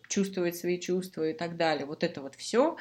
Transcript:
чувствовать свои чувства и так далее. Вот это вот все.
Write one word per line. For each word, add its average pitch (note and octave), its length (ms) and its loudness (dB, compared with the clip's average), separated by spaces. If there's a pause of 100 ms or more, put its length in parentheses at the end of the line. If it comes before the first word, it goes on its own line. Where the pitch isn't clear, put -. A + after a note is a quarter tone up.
чувствовать F#3 480 0
свои F3 220 0
чувства F3+ 520 -2
и - 20 -2
так E3+ 240 -6
далее. D#3 300 2
Вот D#3 180 -2
это E3 160 -2
вот C#3 160 -12
все. D4 440 2